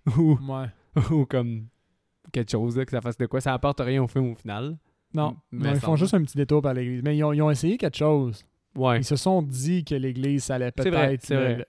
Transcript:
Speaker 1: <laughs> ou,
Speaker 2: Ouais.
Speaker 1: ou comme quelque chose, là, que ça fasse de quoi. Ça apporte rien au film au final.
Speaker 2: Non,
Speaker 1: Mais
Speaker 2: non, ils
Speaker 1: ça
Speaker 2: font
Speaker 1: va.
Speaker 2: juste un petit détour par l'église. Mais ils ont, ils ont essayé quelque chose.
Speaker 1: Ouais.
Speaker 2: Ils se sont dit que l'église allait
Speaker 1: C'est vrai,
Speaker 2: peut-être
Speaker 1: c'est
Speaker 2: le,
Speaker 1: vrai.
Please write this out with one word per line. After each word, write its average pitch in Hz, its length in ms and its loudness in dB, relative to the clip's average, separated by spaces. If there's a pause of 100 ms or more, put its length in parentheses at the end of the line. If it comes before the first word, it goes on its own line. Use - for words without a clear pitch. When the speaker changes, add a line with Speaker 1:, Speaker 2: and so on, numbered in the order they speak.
Speaker 1:
<laughs> 127 120 2
ou, 156 200 6 (100)
Speaker 2:
Ouais. 131 180 -6 (440)
Speaker 1:
ou 151 140 2
comme 117 420 -4 (640)
quelque 120 200 -4
chose, 117 260 0
là, 131 80 0
que - 60 -14
ça 123 100 -4
fasse 117 160 -6
de 123 100 -2
quoi. 131 140 -2
Ça 131 140 -2
apporte 139 260 -2
rien 131 220 0
au 120 60 0
film 127 240 -2
au - 20 -8
final. 117 420 -8 (380)
Speaker 2:
Non, 151 220 -2 (140)
Speaker 1:
Mais 143 180 -2
Speaker 2:
non, 143 60 2
ils 139 60 2
Speaker 1:
ça - 60 -4
Speaker 2:
font 165 60 2
Speaker 1:
va. 156 40 4
Speaker 2:
juste 180 160 2
un 180 100 4
petit 143 140 -4
détour 147 240 2
par 139 140 0
l'église. 123 280 -4
Mais 147 140 0
ils 151 80 2
ont, 151 80 2
ils 147 80 2
ont 151 100 4
essayé 165 280 0
quelque 156 180 -4
chose. 143 480 0 (320)
Speaker 1:
Ouais. 123 220 2
Speaker 2:
Ils 123 60 0
se 147 120 0
sont 185 260 2
dit 143 420 -2
que 151 100 -4
l'église 135 560 -2
allait 123 280 -2
Speaker 1:
C'est 156 120 2
vrai, 143 180 4
Speaker 2:
peut-être 135 160 -2
Speaker 1:
c'est 143 100 -2
Speaker 2:
le, 135 60 4 (140)
Speaker 1:
vrai. 120 140 -8